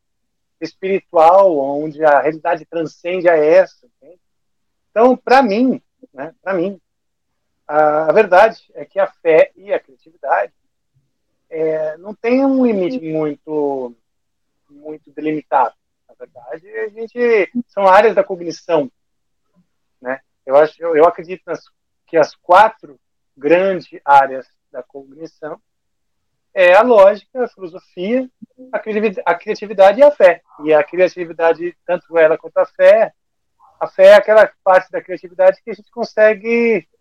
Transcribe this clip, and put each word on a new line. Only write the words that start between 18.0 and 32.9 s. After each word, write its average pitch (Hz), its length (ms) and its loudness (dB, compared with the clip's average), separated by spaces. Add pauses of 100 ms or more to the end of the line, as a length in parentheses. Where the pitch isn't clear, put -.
da 190 100 0
cognição, 170 640 -6 (1120)
né? 127 200 -10 (240)
Eu 135 120 -2
acho, 156 260 2
eu, 165 140 -6
eu 147 80 0
acredito 175 400 -6
nas, 151 160 -12 (460)
que 165 100 -8
as 151 180 -2
quatro 180 640 0 (380)
grandes 170 680 -2
áreas 135 420 2 (260)
da 127 100 -14
cognição 151 800 -20 (920)
é 180 180 4
a 202 100 6
lógica, 220 640 2
a 220 40 -8
filosofia, 190 800 -10 (420)
a 233 60 -8
criativi-, 208 480 -6
a 175 80 -2
criatividade 208 640 0
e - 20 6
a 294 80 6
fé. 180 300 2 (240)
E 156 80 -2
a 151 100 2
criatividade, 170 1040 -4
tanto 175 320 -8
ela 160 220 2
quanto - 200 -16
a 185 60 -2
fé, 196 480 2 (640)